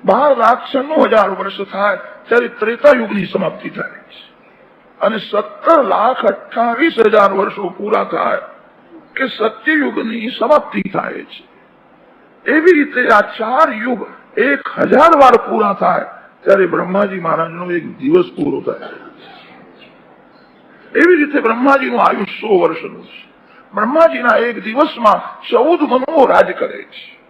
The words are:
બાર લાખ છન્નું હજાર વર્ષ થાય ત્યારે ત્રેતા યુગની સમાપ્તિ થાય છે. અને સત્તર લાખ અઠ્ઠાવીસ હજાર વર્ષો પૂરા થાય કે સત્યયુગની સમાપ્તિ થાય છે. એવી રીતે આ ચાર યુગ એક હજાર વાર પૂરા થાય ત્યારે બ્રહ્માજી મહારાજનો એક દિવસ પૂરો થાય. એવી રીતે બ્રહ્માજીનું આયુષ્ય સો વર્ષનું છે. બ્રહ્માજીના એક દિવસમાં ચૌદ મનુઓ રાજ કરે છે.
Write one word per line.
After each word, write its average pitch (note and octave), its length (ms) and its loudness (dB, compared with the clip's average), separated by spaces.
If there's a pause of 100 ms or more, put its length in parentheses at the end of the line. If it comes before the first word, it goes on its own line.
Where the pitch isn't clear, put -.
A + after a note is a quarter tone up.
બાર B3+ 320 2
લાખ A#3 380 0
છન્નું C#4 340 0
હજાર G3+ 220 2
વર્ષ G3 300 -8
થાય G3 360 -2 (320)
ત્યારે A#3 200 2
ત્રેતા A#3 400 0 (100)
યુગની G#3 280 -4
સમાપ્તિ - 440 -6
થાય - 180 -10
છે. - 440 -20 (680)
અને G#3+ 180 0
સત્તર - 680 0
લાખ G#3 400 0
અઠ્ઠાવીસ A#3 720 0 (120)
હજાર G#3 260 4
વર્ષો G3 360 -4
પૂરા G3+ 360 -2
થાય - 340 -4 (760)
કે C4+ 100 -4
સત્યયુગની A#3 1120 -4
સમાપ્તિ C4 440 0
થાય - 420 -8
છે. - 280 -20 (920)
એવી D#4+ 260 4
રીતે C4 360 2
આ G#3+ 120 6
ચાર B3+ 520 -4
યુગ A3 340 -6 (300)
એક C4+ 320 -2 (100)
હજાર D4+ 400 4
વાર B3 320 6
પૂરા G#3 220 0
થાય F3+ 320 -2 (400)
ત્યારે F#3+ 220 4
બ્રહ્માજી F#3 540 -2
મહારાજનો E3 500 -4
એક E3+ 280 -6
દિવસ D#3+ 280 2 (100)
પૂરો C#3 240 -4
થાય. A#2+ 280 -8 (2000)
એવી F4 220 4
રીતે D4 240 0
બ્રહ્માજીનું B3 600 0
આયુષ્ય - 400 -2
સો G#3+ 180 0
વર્ષનું E3 480 -2
છે. - 220 -20 (460)
બ્રહ્માજીના B3 600 2
એક A3+ 280 -2
દિવસમાં A3 840 -2
ચૌદ C#4+ 320 2
મનુઓ C4 440 2
રાજ F#3 260 2
કરે - 300 -8
છે. - 360 -20 (120)